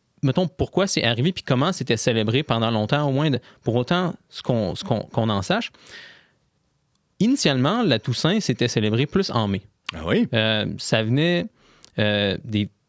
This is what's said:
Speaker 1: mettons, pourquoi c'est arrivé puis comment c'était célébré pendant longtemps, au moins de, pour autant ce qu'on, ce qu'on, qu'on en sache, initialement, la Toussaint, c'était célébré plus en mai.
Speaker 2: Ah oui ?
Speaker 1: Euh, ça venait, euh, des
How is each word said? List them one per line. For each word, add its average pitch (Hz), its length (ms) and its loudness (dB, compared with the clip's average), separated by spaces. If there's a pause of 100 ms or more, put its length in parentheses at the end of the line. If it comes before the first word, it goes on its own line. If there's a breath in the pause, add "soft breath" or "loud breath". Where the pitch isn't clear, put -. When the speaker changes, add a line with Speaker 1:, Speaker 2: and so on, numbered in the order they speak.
(220)
Speaker 1:
mettons, 156 260 2
pourquoi - 380 0
c'est - 180 0
arrivé 120 300 2
puis - 100 -10
comment 139 300 2
c'était 127 240 -2
célébré 113 460 2
pendant 113 260 0
longtemps, 117 400 0
au - 20 0
moins 143 200 2
de, 120 80 0 (240 soft breath)
pour 117 120 0
autant 175 380 0 (160)
ce - 140 -16
qu'on, 107 320 0
ce - 80 -10
qu'on, 110 180 -2
qu'on 113 280 -2
en 101 120 0
sache, 202 300 -2 (1500 loud breath)
initialement, 185 640 2
la 131 160 2
Toussaint, 160 400 0
c'était 120 280 -2
célébré 113 380 0
plus 190 260 -2
en 110 160 0
mai. 104 140 -2 (340)
Speaker 2:
Ah 80 120 -10
oui ? 202 260 2
Speaker 1:
Euh, 110 320 0 (120)
ça 110 260 0
venait, 165 420 0 (540 soft breath)
euh, 104 440 0
des 104 260 -2 (200)